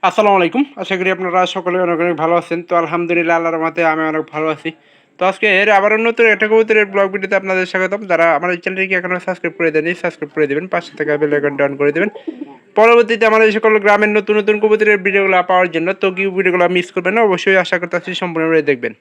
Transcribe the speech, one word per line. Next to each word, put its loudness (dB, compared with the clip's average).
আসসালামু 2
আলাইকুম, 2
আশা -6
করি -2
আপনারা 0
সকলে -4
অনেক 0
অনেক 0
ভালো 0
আছেন। -4
তো -2
আলহামদুলিল্লাহ, 0
আল্লাহর -2
রহমতে -2
আমি 0
অনেক -4
ভালো -4
আছি। -6
তো -2
আজকে 0
এর 4
আবারও 4
নতুন 2
একটা 2
কবুতরের 2
ব্লগ 0
ভিডিওতে -4
আপনাদের -2
স্বাগতম। -4
যারা 2
আমার -2
এই -2
চ্যানেলটিকে -4
এখনো -2
সাবস্ক্রাইব -6
করে 2
দেননি, 0
সাবস্ক্রাইব -8
করে 2
দেবেন, -2
পাশে -6
থাকা 0
বেল 0
আইকনটা 0
on -2
করে 2
দেবেন 0
পরবর্তীতে 4
আমার 4
এই 4
সকল 2
গ্রামের 2
নতুন 0
নতুন 0
কবুতরের 2
ভিডিওগুলো 0
পাওয়ার 2
জন্য। -2
তো -2
কি -4
ভিডিওগুলো 0
মিস -2
করবেন -4
না, 2
অবশ্যই 2
আশা 0
করতেছি -6
সম্পূর্ণভাবে 0
দেখবেন। -4